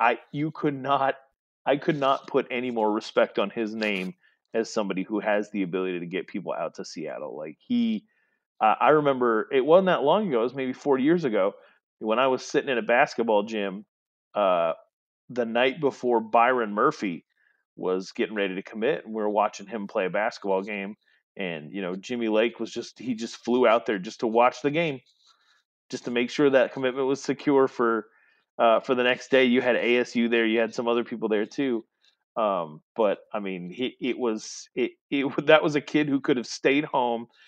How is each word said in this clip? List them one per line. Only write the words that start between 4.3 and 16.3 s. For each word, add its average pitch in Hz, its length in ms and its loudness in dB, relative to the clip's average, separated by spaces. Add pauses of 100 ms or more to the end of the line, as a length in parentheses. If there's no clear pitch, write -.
as 113 180 -2
somebody 95 300 -2
who 104 180 -4
has 104 300 0
the 98 140 -2
ability 92 360 -4
to 87 60 -10
get 87 220 -6
people 82 260 -8
out 82 220 -8
to 95 80 -12
Seattle. 69 520 -10
Like 78 220 -12
he, 117 460 -2 (540)
uh, 110 220 4
I 120 100 6
remember 131 640 2
it 131 140 4
wasn't 180 200 8
that 151 160 2
long 185 260 2
ago. 127 120 0
It - 40 2
was 127 100 -4
maybe 131 180 -4
four 135 260 0
years 156 260 2
ago 101 280 2 (460)
when 110 200 -2
I 131 100 4
was 127 140 0
sitting 139 280 -2
in 123 80 0
a 110 40 -2
basketball 113 600 2
gym, 104 420 -6 (500)
uh, 87 380 2 (560)
the 123 160 -2
night 123 340 0
before 123 420 0
Byron 117 520 2